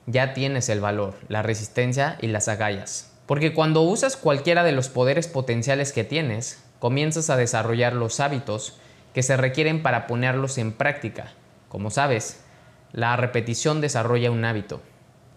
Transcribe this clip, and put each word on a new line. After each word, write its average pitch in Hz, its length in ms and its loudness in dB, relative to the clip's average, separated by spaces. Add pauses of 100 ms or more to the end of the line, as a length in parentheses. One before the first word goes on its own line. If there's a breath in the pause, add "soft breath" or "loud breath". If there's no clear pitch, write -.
ya 127 260 0
tienes 135 380 -2
el 104 100 0
valor, 104 360 -2 (120)
la 107 140 -2
resistencia 123 800 -2
y 117 60 -2
las 107 200 -2
agallas. 104 640 -4 (140)
Porque 151 260 0
cuando 160 300 4
usas 214 340 2
cualquiera 165 480 2
de 165 80 6
los 131 160 0
poderes 139 400 2
potenciales 135 640 -2
que 113 120 0
tienes, 123 580 -4 (160)
comienzas 151 500 0
a 139 80 4
desarrollar 117 560 2
los 117 280 -2
hábitos 127 580 -4 (340 loud breath)
que 131 100 0
se 131 140 4
requieren 151 460 2
para 120 240 2
ponerlos 127 500 0
en 110 160 -2
práctica. - 600 -4 (360)
Como 101 220 -6
sabes, 135 500 0 (520 loud breath)
la 117 240 0
repetición 120 680 0
desarrolla 120 480 0
un 113 160 0
hábito. 104 340 -4 (560)